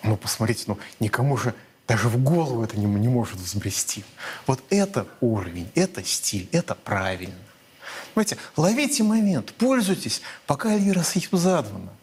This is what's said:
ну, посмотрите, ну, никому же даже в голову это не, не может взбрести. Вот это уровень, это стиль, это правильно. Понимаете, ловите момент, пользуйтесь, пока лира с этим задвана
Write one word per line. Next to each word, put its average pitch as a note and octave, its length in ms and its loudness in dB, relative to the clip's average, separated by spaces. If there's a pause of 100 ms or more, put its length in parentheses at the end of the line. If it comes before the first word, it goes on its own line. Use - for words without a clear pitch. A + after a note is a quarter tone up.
ну, A2 140 2
посмотрите, - 500 -2
ну, G2+ 100 -2 (220)
никому B2 380 2
же A#2 160 -2 (340)
даже A#2 220 2
в A#2+ 120 2
голову C3+ 440 2
это G#2+ 120 -4
не, G#2 80 0
не G#2 220 2
может A#2+ 300 0
взбрести. G2 680 -4 (420)
Вот C3 240 0
это G3 380 2 (140)
уровень, F#2 520 -2
это - 300 0
стиль, - 480 -4
это E3 240 0
правильно. F#2 580 -4 (800)
Понимаете, G#3+ 240 0 (200)
ловите A#3 460 2
момент, G#3 500 2
пользуйтесь, A3 680 2 (260)
пока G#3+ 280 0
лира G3 260 2
с - 140 -2
этим F#3+ 220 0
задвана G#2+ 640 0